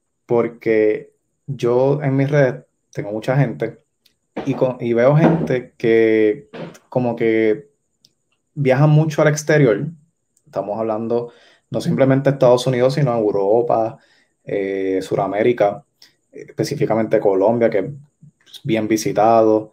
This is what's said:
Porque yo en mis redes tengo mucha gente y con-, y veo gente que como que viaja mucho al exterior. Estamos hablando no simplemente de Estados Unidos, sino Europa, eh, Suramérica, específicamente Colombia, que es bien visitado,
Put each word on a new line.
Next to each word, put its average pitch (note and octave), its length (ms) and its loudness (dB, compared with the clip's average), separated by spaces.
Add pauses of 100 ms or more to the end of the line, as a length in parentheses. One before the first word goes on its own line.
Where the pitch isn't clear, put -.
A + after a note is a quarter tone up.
(260)
Porque A2+ 840 0 (340)
yo C3 560 0
en C3+ 140 -2
mis C#3 140 0
redes C#3+ 340 0 (280)
tengo G2+ 200 -10
mucha A2 240 -4
gente A#2 420 -2 (680)
y C3+ 80 -4
con-, B2+ 260 -2
y A#2+ 120 -2
veo B2 240 4
gente E3 600 0
que A2 720 2 (400)
como A#2+ 280 -4
que A2 520 0 (840)
viaja C3+ 320 2
mucho D#3 360 2
al D3+ 60 4
exterior. D3 580 0 (600)
Estamos G2+ 320 -8
hablando A2+ 540 -4 (380)
no - 100 -6
simplemente C3+ 500 2
de C3 40 -2
Estados B2 320 4
Unidos, B2+ 280 0
sino B2+ 220 0
Europa, A2+ 840 0 (460)
eh, F#2+ 580 -4
Suramérica, G2+ 840 -2 (460)
específicamente A2 880 -2
Colombia, G#2+ 520 2
que G#2 80 -2
es - 840 -12
bien A2 240 -2
visitado, G#2+ 880 2